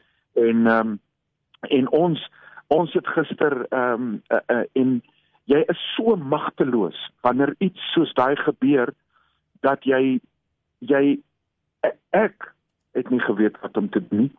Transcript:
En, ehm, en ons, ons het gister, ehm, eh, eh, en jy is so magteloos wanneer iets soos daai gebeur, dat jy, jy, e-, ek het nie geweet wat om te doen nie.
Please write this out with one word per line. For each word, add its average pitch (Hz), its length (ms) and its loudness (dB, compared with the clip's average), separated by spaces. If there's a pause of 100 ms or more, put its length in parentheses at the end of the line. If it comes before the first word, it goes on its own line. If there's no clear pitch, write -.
(340)
En, 117 320 2
ehm, 113 300 2 (640)
en 135 300 0
ons, 165 400 0 (380)
ons 160 240 0
het 185 140 -2
gister, 143 640 -2
ehm, 123 460 -2 (140)
eh, - 180 0
eh, 120 260 0
en 131 300 0 (420)
jy 147 240 2
is - 120 -4 (160)
so 220 200 2
magteloos 135 800 -2 (240)
wanneer 135 360 0
iets 185 220 -2 (120)
soos 165 220 2
daai 135 220 2
gebeur, 139 560 0 (720)
dat 135 220 0
jy, 131 360 2 (640)
jy, 143 360 2 (640)
e-, - 140 -2 (200)
ek - 360 -2 (420)
het - 160 -4
nie 123 100 0
geweet 107 400 0
wat - 160 -10
om 101 140 -2
te 107 180 -2
doen 104 120 0
nie. 139 180 0